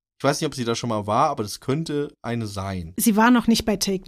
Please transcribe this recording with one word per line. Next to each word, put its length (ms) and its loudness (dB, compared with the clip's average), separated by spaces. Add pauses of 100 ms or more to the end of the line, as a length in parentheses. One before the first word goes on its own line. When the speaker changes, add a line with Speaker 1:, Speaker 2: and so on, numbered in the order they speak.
(220)
Speaker 1:
Ich 40 -10
weiß 160 2
nicht, 60 -2
ob 80 -6
sie 100 -4
da 100 2
schon 140 -4
mal 180 -2
war, 220 2
aber 140 -4
das 180 -8
könnte 500 -4 (140)
eine 200 -4
sein. 520 -6
Speaker 2:
Sie 180 2
war 160 6
noch 160 4
nicht 160 4
bei 140 0
Take 300 -4